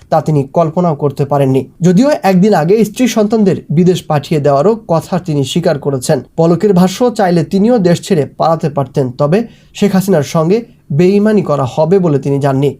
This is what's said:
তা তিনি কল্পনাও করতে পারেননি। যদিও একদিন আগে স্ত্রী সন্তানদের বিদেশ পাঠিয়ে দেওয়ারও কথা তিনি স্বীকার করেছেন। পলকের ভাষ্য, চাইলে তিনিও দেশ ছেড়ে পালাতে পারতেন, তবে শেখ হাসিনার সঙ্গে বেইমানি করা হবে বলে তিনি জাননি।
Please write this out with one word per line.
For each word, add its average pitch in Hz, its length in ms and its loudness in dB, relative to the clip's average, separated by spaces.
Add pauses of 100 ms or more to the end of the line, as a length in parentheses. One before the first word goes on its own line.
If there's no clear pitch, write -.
তা 165 120 0
তিনি 151 200 0 (120)
কল্পনাও 170 420 0
করতে 143 300 -4
পারেননি। 135 360 0 (200)
যদিও 185 280 4 (140)
একদিন 196 300 2
আগে 170 220 2 (100)
স্ত্রী 214 220 -2
সন্তানদের 214 500 0 (160)
বিদেশ 175 300 2
পাঠিয়ে 151 420 -2
দেওয়ারও 147 280 2 (140)
কথা 165 320 -2
তিনি 147 260 -4
স্বীকার 165 340 -2
করেছেন। 139 380 -2 (180)
পলকের 170 380 2
ভাষ্য, 180 260 2 (160)
চাইলে 180 280 0
তিনিও 208 360 0
দেশ 175 220 2
ছেড়ে 160 220 -2 (140)
পালাতে 156 320 -2
পারতেন, 139 360 -4 (120)
তবে 147 200 0 (360)
শেখ 202 200 0
হাসিনার 185 380 0
সঙ্গে 165 260 0 (340)
বেইমানি 202 520 2
করা 143 220 -2
হবে 160 340 0
বলে 160 200 0
তিনি 139 200 -2
জাননি। 135 300 0 (100)